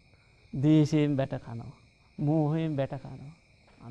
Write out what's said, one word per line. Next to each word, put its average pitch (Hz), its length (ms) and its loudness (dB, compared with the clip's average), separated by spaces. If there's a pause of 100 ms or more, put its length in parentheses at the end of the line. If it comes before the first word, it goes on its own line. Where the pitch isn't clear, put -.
(540)
ද්වේෂයෙන් 147 600 4
බැට 135 220 -2
කනවා. 117 360 -12 (440)
මෝහයෙන් 156 580 0
බැට 139 200 -4
කනවා. 139 380 -14 (580)